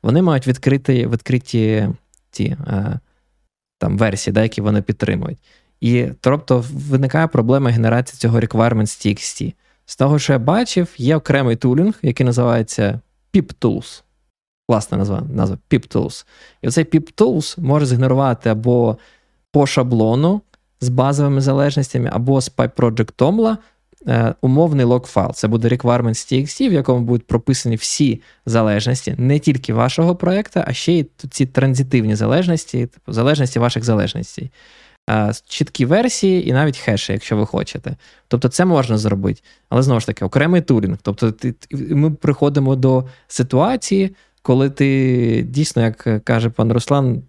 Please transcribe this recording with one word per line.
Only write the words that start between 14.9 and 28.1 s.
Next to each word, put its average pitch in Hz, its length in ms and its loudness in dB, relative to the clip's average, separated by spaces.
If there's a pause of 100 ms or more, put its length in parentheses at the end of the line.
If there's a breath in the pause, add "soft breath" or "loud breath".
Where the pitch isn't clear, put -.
назва, 101 240 -2 (120)
назва 104 240 -2 (120)
pip - 260 0
tools. - 300 -6 (360 soft breath)
І 123 60 -2
оцей 156 160 0
pip 160 300 -2
tools 208 460 0
може 147 260 2
згенерувати 127 640 0
або 113 460 2 (560 soft breath)
по 143 140 4
шаблону 127 720 2 (400)
з 127 80 -2
базовими 139 520 2
залежностями, 139 720 0
або 131 280 0
з 127 160 -6
PyProject 117 640 0
Toml 220 380 2 (500 soft breath)
е, 117 340 0
умовний 139 460 2
лог-файл. - 460 0
Це - 160 -4
буде 113 200 2
requirements.txt, 123 1000 0
в - 20 2
якому 123 320 0
будуть 120 220 0
прописані 117 500 -2
всі - 460 -2 (240 soft breath)